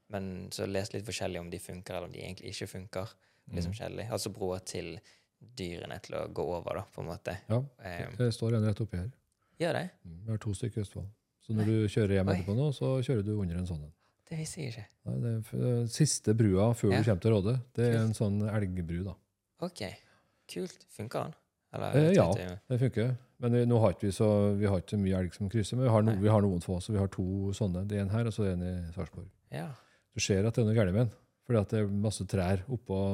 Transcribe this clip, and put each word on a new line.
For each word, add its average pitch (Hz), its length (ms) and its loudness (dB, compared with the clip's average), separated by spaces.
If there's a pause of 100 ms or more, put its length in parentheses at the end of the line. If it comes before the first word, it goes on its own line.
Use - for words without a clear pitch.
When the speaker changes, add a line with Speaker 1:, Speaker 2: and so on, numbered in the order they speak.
Speaker 1:
men 95 400 -8
så 98 140 -8
har 98 80 -4
jeg - 20 -6
lest 98 220 -4
litt 101 100 -8
forskjellig 92 380 -6
om 85 100 -12
de 87 80 -8
funker, 90 380 -14
eller 87 100 -8
om - 60 -14
de - 100 -12
egentlig 92 300 -12
ikke 98 160 -8
funker. 95 400 -10 (420)
Litt 92 80 -4
sånn 85 140 -4
Speaker 2:
Mm. - 0 -
Speaker 1:
forskjellig. 92 340 -8
Altså 110 240 -4
broer 92 320 -6
til 87 300 -10 (640)
dyrene 87 420 -8
til - 160 -12
å 78 60 -4 (100)
gå 87 160 -4
over 85 300 -4
da, 95 60 -6 (100)
på - 80 -10
en 82 80 -8
måte. - 240 -8 (160)
Speaker 2:
Ja, 113 80 4 (260)
Speaker 1:
Ehm. 87 320 -10
Speaker 2:
det 120 160 0
står 113 240 -2
en 107 80 2
rett 107 160 0
oppi 101 160 -6
her. 92 140 -6 (500)
Speaker 1:
Gjør 165 140 0
det? 180 160 -4 (160)
Speaker 2:
Mm, 85 180 -16
vi 110 60 -6
har 110 80 -2
to 104 160 -4
stykker 110 240 -6
i - 20 0
Østfold. 98 300 -8 (340)
Så - 80 -8
når 107 140 2
Speaker 1:
Nei. - 0 -
Speaker 2:
du 110 220 4
kjører 101 280 2
hjem 95 120 4
Speaker 1:
Oi. 98 100 2
Speaker 2:
etterpå 92 180 -2
nå, 147 160 2
så 131 160 -4 (160)
kjører 120 220 0
du 107 100 0
under 90 220 -2
en 90 80 -4
sånn 82 180 -6
en. 76 80 -16 (380)
Speaker 1:
Det 160 80 -6
visste 160 240 -8
jeg 123 100 -6
ikke. 110 140 -14 (180)
Speaker 2:
Nei, 117 160 -4
det 117 140 -2
er 110 100 -2
f-, 120 480 -2
siste - 420 2
brua 107 380 6
før 113 200 2
Speaker 1:
Ja. 104 100 6
Speaker 2:
du - 20 0
kommer 104 160 4
til 113 120 4
Råde. 110 280 4 (140)
Det 117 100 2
er 117 140 4
Speaker 1:
Kult. 110 100 4
Speaker 2:
en 110 60 0
sånn 104 340 0
elgbru 90 560 -2
da. 92 100 -8 (460)
Speaker 1:
Ok. 175 220 -8 (640)
Kult. - 400 -10
Funker - 360 -8
den? 156 100 -10 (400)
Eller - 140 -4
Speaker 2:
Eh, - 200 6
Speaker 1:
vet 196 80 6
Speaker 2:
ja, 90 160 6
Speaker 1:
du? 92 260 -4 (120)
Speaker 2:
det 123 100 0
funker. 120 360 0 (240)
Men 120 120 0
vi, 120 140 4
nå 120 120 6
har 110 140 6
ikke 101 160 -2
vi 95 80 2
så, 104 400 4
vi 101 80 0
har 98 160 2
ikke - 180 -4
mye 95 220 2
elg 87 140 -2
som 101 160 -4
krysser, 113 260 -2
men 127 80 2
vi 127 80 4
har 110 100 8
no-, 110 120 4
Speaker 1:
Nei. 95 80 -2
Speaker 2:
vi 104 60 6
har 110 120 8
noen 95 240 4
få, 90 160 -2
så 110 120 -6
vi 104 60 2
har 98 100 2
to 98 440 -2
sånne. 95 340 -2
Det 104 120 -2
er - 80 0
en - 20 -2
her, 113 180 0
og 110 60 -2
så 107 140 -2
er 95 100 2
en 87 60 -2 (260)
i 82 40 -10
Sarpsborg. 90 360 -10 (240)
Speaker 1:
Ja. - 160 -8 (460)
Speaker 2:
Du 110 60 -6
ser 98 260 4
at 113 80 0
det 123 100 4
er - 20 4
noe 107 80 4
gærent 101 200 4
med 120 120 4
den, 104 60 -4 (340)
fordi 120 140 4
at 98 80 0
det 113 120 0
er 104 60 2
masse 101 400 -2
trær 92 420 0
oppå 110 280 -4 (180)